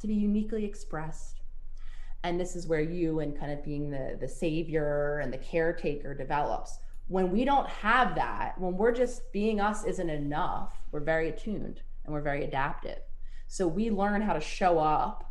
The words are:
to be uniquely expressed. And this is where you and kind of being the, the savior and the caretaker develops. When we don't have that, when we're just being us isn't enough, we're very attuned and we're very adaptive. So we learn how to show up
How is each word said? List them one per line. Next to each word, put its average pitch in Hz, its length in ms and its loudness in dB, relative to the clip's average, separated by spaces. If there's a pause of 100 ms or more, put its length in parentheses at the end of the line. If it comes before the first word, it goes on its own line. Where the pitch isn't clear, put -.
to 214 60 -4
be 214 80 2
uniquely 208 500 2
expressed. - 760 -4 (840)
And 175 160 0
this 180 160 -2
is 170 120 -4
where 160 140 4
you 160 400 2
and 143 180 -2
kind 147 120 -2
of 143 120 -4
being 147 260 -2
the, 135 300 -4
the 131 80 -2
savior 147 960 0
and 123 80 -2
the 127 60 -4
caretaker 160 760 0
develops. 139 640 -2 (300)
When 185 240 2
we 226 140 4
don't 277 240 4
have 214 460 4
that, - 440 -2
when 185 160 0
we're 220 160 4
just 247 400 0
being 208 300 2
us 208 240 0
isn't 175 240 -2
enough, 147 640 0 (180)
we're 151 80 -2
very 160 300 2
attuned - 520 -4 (240)
and 151 80 -4
we're 147 80 -2
very 143 220 0
adaptive. - 560 -2 (480)
So - 180 0
we 196 260 2
learn 202 300 2
how 208 120 2
to 156 80 0
show 175 380 4
up 143 520 2